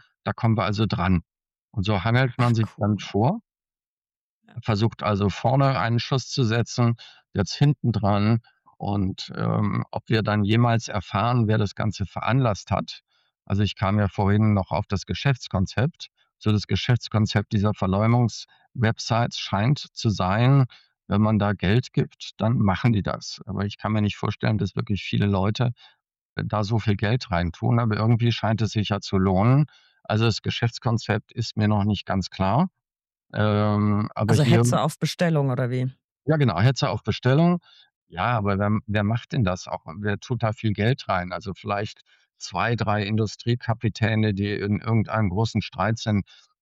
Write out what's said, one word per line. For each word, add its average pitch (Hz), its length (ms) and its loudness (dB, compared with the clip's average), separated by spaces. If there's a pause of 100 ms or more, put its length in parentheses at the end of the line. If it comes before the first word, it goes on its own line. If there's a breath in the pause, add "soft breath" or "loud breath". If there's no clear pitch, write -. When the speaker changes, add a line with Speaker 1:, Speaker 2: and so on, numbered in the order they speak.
(240 soft breath)
Speaker 1:
Da 104 100 -4
kommen 113 240 2
wir 101 60 0
also 104 220 0
dran. 90 360 2 (500)
Und 98 120 -4
so 101 200 0
hangelt 123 340 2
Speaker 2:
Ach, - 0 -
Speaker 1:
man 120 160 2
sich 110 140 0 (100)
dann 104 200 0
Speaker 2:
cool. - 20 -8
Speaker 1:
vor 143 400 0 (1080)
Speaker 2:
Ja. - 140 -14
Speaker 1:
versucht 110 400 0
also 101 280 0
vorne 131 480 2
einen 113 220 0
Schuss - 280 -4
zu 135 160 -2
setzen, 117 500 2 (400 loud breath)
jetzt 98 200 -2
hinten 143 380 2
dran. 104 480 2 (360 soft breath)
Und, 98 600 -4
ähm, 107 540 -2
ob - 180 -10
wir 110 140 2
dann 104 200 0
jemals 117 460 2
erfahren, 110 600 0
wer 110 100 2
das 104 160 -2
Ganze - 320 -4
veranlasst 117 640 -2
hat. - 320 -4 (420)
Also, 101 180 0
ich 98 140 -2
kam 101 220 0
ja 101 100 2
vorhin 104 460 2
noch 95 160 -2
auf 90 160 -2
das - 180 -4
Geschäftskonzept. 107 1040 -2 (300)
So 107 120 0
das 107 160 2
Geschäftskonzept 107 840 0
dieser 104 220 2
Verleumdungswebsites 113 1600 0
scheint 110 400 0 (140)
zu - 160 -2
sein, 110 560 4 (440 soft breath)
wenn 98 120 2
man 107 180 4
da 101 140 2
Geld 104 400 0
gibt, - 460 -4
dann 113 200 0
machen 107 360 2
die 95 80 2
das. - 440 -8
Aber 95 200 -4
ich 101 100 -8
kann 104 160 -4
mir 107 80 0
nicht 104 160 0
vorstellen, 110 400 -2
dass 101 200 -4
wirklich 107 260 -4
viele 113 240 0
Leute, 107 460 0 (640 soft breath)
äh, 104 100 -4
da 107 180 -2
so 110 140 0
viel 101 180 0
Geld 110 340 -2
reintun, 87 500 0
aber 110 160 0
irgendwie 113 360 2
scheint 110 300 -2
es 104 100 -2
sich 107 180 -2
ja 101 100 0
zu - 180 -2
lohnen. 101 480 4 (380 soft breath)
Also, 107 200 0
das 113 180 0
Geschäftskonzept - 920 -2
ist - 260 -6
mir 104 100 2
noch 104 160 2
nicht 104 220 0
ganz 92 240 -4
klar. 113 400 0 (640)
Ähm, 104 800 2
aber 107 220 2
Speaker 2:
Also, 151 60 2
Speaker 1:
hier 117 180 4
Speaker 2:
Hetze 120 200 2
auf 147 180 -2
Bestellung 151 520 0
oder 123 200 -2
wie? 127 200 -2 (360)
Speaker 1:
Ja, 156 100 2
genau, 110 240 2
Hetze 127 300 2
auf 120 120 -6
Bestellung. 160 580 2 (480 soft breath)
Ja, 87 160 -4 (120)
aber 101 220 0
wer, 104 280 2
wer 104 180 0
macht 113 280 -2
denn 135 120 2
das 92 240 -2
auch? - 160 -8 (160)
Wer 104 180 -4
tut - 240 -6
da 110 100 0
viel 110 200 -2
Geld 107 360 0
rein? 90 240 -2
Also, 90 220 -8
vielleicht 104 480 -6 (360 soft breath)
zwei, 104 380 -2
drei 104 280 0
Industriekapitäne, 110 1300 -2
die 101 180 -2
in 104 280 -2
irgendeinem 110 500 0
großen 107 320 0
Streit 107 360 -4
sind, 104 280 -2 (340 soft breath)